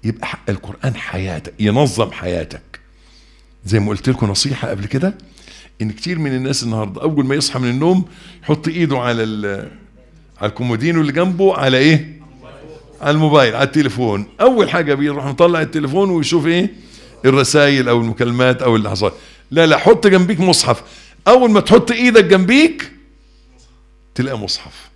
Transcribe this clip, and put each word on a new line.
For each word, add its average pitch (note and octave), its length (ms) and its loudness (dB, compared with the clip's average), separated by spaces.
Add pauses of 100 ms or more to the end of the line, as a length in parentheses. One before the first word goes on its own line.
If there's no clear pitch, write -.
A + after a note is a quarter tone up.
يبقى A2 240 -6
ح-، - 100 -12 (120)
القرآن G#2 460 -6
حياتك، F#2 640 -10
ينظم G#2 520 0
حياتك. - 680 -10 (840)
زي G2+ 140 2
ما G#2 100 -2
قلت G#2 200 -4
لكم B2+ 160 -2
نصيحة A#2+ 440 -4
قبل G2+ 160 -8
كده، E3 320 -4 (640)
إن A2 100 -6
كتير E3 280 -8
من C#3 160 -4
الناس C3 280 -6
النهاردة A2 380 -6
أول D3 240 -2
ما C3+ 100 -2
يصحى - 240 -4
من B2 100 -2
النوم E3+ 360 0 (380)
يحط D3+ 240 -2
إيده D#3+ 320 -2
على A#2+ 240 -2
ال-، G#2 480 -8 (680)
على G#2+ 120 -6
الكومودينو B2 520 -2
اللي C#3 100 -2
جنبه، F3+ 460 0
على C3+ 200 0
إيه؟ D3 440 2 (800)
على C#3+ 100 -2
الموبايل، D3 440 4
على C3 80 0
التليفون. A#2+ 640 -2 (140)
أول A3 280 2
حاجة D#3 240 -2
بيروح C#3+ 320 -4
مطلع E3 360 2
التليفون D#3 480 -2
ويشوف D#3+ 360 0
إيه؟ F3 280 0 (520)
الرسايل C3+ 640 2
أو A#2+ 120 2
المكالمات A#2+ 600 0
أو A#2+ 140 2
اللي G#2+ 140 0
حصل. G2 220 -2 (400)
لا، E3 140 4
لا، D#3 120 4
حط - 300 4
جنبيك F#3 320 2
مصحف. E3+ 440 0 (440)
أول A#3+ 240 6
ما G#3 80 6
تحط A#3+ 320 4
إيدك A#3 320 4
جنبيك G3 680 2 (1200)
تلاقي B2+ 220 -4
مصحف. - 580 -12